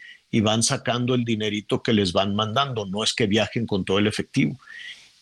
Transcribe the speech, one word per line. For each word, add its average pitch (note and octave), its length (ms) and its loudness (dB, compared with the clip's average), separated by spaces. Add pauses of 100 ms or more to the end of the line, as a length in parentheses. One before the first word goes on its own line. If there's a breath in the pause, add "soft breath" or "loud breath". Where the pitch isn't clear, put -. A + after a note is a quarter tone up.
(300 loud breath)
y A#2+ 100 2
van G#2+ 220 2
sacando B2 520 0
el B2 100 0
dinerito G#2+ 580 -2
que B2 100 0
les G2+ 200 2
van G2 220 2
mandando, A2 500 -2
no G2 200 -4
es - 100 -2
que A#2+ 120 0
viajen G#2+ 400 0
con F#2+ 180 0
todo F#2+ 140 2
el G#2 80 4
efectivo. - 520 0 (640 loud breath)